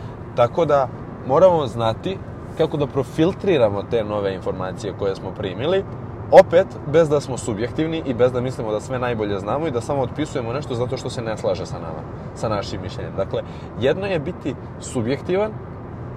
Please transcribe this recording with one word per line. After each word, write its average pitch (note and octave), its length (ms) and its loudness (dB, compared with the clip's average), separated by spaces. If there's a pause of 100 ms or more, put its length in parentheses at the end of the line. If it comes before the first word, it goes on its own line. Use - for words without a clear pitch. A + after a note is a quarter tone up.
(340)
Tako - 300 4
da C#3+ 240 4 (380)
moramo D#3+ 400 6
znati A2+ 520 -2 (400)
kako D#3+ 180 2
da D3 100 2
profiltriramo C3+ 960 2
te A2 220 0
nove G#2 300 0
informacije F#2 640 -4
koje G2 180 0
smo G2 140 -8
primili, A2 540 -2 (460)
opet, F3+ 360 10 (260)
bez D#3+ 160 6
da D3 120 2
smo C3 180 -4
subjektivni C#3 680 -2
i C3+ 80 0
bez B2 180 4
da B2 80 -2
mislimo B2 320 -4
da G#2+ 80 0
sve C3 180 -4
najbolje G#2+ 400 0
znamo A2+ 280 -2
i D#3+ 40 -2
da A#2+ 100 -2
samo C#3 220 0
otpisujemo C3 500 -4
nešto C3+ 220 -4
zato A#2+ 220 -2
što B2 140 -6
se A#2+ 120 -6
ne A2 140 -4
slaže F2 300 -2
sa F2 120 -8
nama, D#2+ 240 -8 (320)
sa B2+ 140 -2
našim G2+ 340 -2
mišljenjem. F2+ 340 -8
Dakle, G2+ 260 -2 (380)
jedno D#3 260 2
je F#3+ 120 0
biti D3 360 -6 (260)
subjektivan, D#3+ 720 -2 (640)